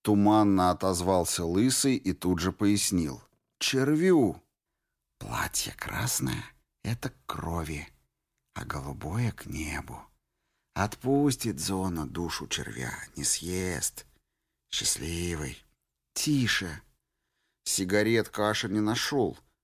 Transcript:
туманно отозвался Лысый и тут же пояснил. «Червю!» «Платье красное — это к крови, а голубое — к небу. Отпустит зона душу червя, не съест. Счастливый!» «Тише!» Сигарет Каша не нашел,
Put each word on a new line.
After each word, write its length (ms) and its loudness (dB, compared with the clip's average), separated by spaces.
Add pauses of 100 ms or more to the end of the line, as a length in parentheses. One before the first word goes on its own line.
туманно 640 6
отозвался 760 2
Лысый 500 2
и 160 -2
тут 260 0
же 140 -2
пояснил. 720 0 (360)
«Червю!» 840 4 (760)
«Платье 540 -4
красное — 720 -4 (380)
это 260 -4
к 80 -10 (100)
крови, 640 -6 (640)
а 140 -10
голубое — 680 -4
к 140 -14
небу. 520 -8 (760)
Отпустит 840 0
зона 480 -2
душу 400 -6
червя, 460 -6 (240)
не 80 -8
съест. 840 -4 (640)
Счастливый!» 920 -4 (480)
«Тише!» 680 0 (840)
Сигарет 640 2
Каша 400 -2
не 120 0
нашел, 580 0 (260)